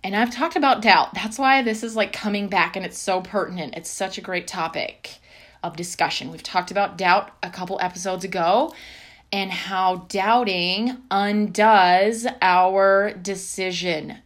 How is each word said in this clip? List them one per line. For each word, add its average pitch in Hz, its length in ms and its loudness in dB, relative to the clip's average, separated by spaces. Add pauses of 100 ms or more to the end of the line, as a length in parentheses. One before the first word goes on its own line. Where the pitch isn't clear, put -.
And 196 120 -6
I've 240 180 0
talked 330 240 -2
about 277 240 2
doubt. 190 320 4
That's 220 260 -8
why 269 220 4
this 226 200 -2
is, 220 140 -8
like, 214 160 0
coming 202 380 -4
back 170 260 0
and 185 100 -6
it's - 140 -12
so 185 220 -2
pertinent. 180 540 -6
It's 165 140 -12
such 190 280 -8
a 196 40 -12
great 180 260 -6
topic - 720 -8 (440)
of 170 140 -8
discussion. 165 520 -4
We've 160 140 -16
talked 175 280 -4
about 190 260 -2
doubt 180 340 2 (100)
a 170 80 -8
couple 185 300 -8
episodes 185 460 -6
ago 190 480 2 (580)
and 196 180 -4
how 185 600 -2
doubting 202 880 0 (120)
undoes 208 1160 4 (140)
our 196 720 4
decision. 180 1120 -6